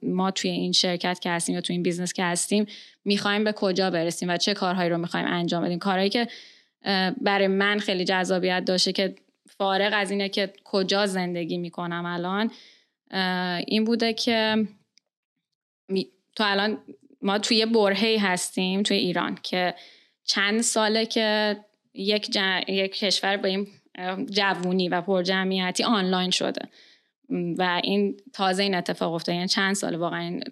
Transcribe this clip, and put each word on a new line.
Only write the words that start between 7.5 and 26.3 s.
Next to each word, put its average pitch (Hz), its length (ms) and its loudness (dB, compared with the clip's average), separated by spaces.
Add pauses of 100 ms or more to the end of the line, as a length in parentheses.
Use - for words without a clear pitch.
خیلی 196 260 -2
جذابیت 185 600 0
داشته 185 280 2
که 190 220 -2 (440)
فارغ 196 380 2
از 202 140 0
اینه 196 180 -2
که 196 240 -2 (120)
کجا 196 420 2
زندگی 175 520 -2
می‌کنم 175 480 -6
الان، 180 440 -2 (600)
اه، 180 560 -2
این 220 180 2
بوده 226 280 2
که 220 540 2 (1200)
می-، 190 200 -2 (280)
تو 220 100 2
الان 202 320 2 (440)
ما 196 160 2
توی 214 180 2
یه 220 100 4
برهه‌ای 220 500 4
هستیم 190 640 0
توی 202 140 2
ایران 180 460 0
که 180 320 -2 (500)
چند 208 360 2
ساله 220 460 2
که 214 500 2 (380)
یک 208 440 -2
ج-، 190 300 0
یک 190 300 -2
کشور 196 380 0
به 202 120 0
این، 196 180 -2 (280)
اه، 185 300 -4
جوونی 185 640 0
و 175 120 0
پرجمعیتی 190 840 0
آنلاین 185 460 2